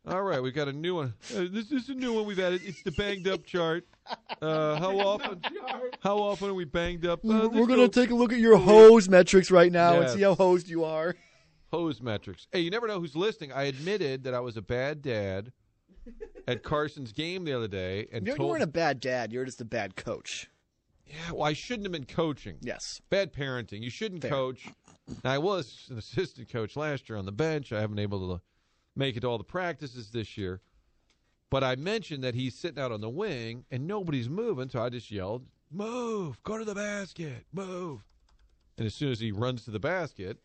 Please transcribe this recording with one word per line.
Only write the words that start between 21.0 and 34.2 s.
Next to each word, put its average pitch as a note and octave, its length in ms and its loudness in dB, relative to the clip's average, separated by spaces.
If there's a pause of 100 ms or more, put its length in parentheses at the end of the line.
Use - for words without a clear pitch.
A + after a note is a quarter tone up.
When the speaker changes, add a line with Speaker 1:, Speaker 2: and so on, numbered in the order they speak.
Speaker 1:
Yeah, D#3+ 280 -14
well, C#3 100 -4
I D3+ 100 0
shouldn't G3+ 320 -8
have G3 60 -6
been D3+ 140 -8
coaching. C#3 560 -6
Speaker 2:
Yes. - 480 -12
Speaker 1:
Bad F#3+ 240 -2
parenting. B2 480 -8
You A#2+ 80 -10
shouldn't F3+ 320 -10
Speaker 2:
Fair. B2 100 -6
Speaker 1:
coach. C3 360 -4 (560)
Now, B2+ 80 -2
I C3+ 80 0
was F3 500 -6
an B2 80 -12
assistant B2 540 -8
coach A2+ 240 -6
last D3 340 -6
year A2 80 -8
on F#2+ 80 -8
the G2 60 -8
bench. D3+ 420 -4
I G#2+ 80 -2
haven't G#2+ 140 -4
been G#2 80 -4
able F#2 340 -6
to F2 40 -14 (540)
make C3 220 -4
it A#2 40 -6
to B2+ 60 -4
all A#2 120 -4
the G2 40 -12
practices C3+ 680 -10
this A2+ 260 -8
year. F#2+ 240 -8 (880)
But C3+ 140 0
I B2+ 140 -2
mentioned D#3+ 460 -6
that B2 120 -4
he's B2+ 240 -6
sitting D#3 180 -10
out C3 140 -6
on G#2+ 100 -8
the A2 80 -8
wing B2 600 -8
and C3+ 160 -6
nobody's E3 420 -4